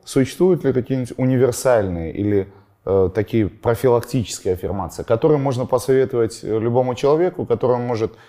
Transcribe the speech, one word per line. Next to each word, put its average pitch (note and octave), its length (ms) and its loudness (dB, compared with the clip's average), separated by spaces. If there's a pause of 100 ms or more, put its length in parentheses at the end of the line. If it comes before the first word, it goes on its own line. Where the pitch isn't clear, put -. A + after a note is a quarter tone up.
существуют D#3+ 600 0
ли C3+ 80 2
какие-нибудь B2+ 440 -2
универсальные A#2+ 960 0
или, G2+ 400 0 (320)
э, F#2+ 300 2
такие G#2+ 340 0
профилактические A#2 1080 -2
аффирмации, F#2 500 -8
которые D3+ 340 2
можно C3 260 -2
посоветовать, B2 800 0
э, A2 160 -2
любому A#2+ 380 0
человеку, D#3 500 0
который B2 320 0
может A#2+ 340 -4 (160)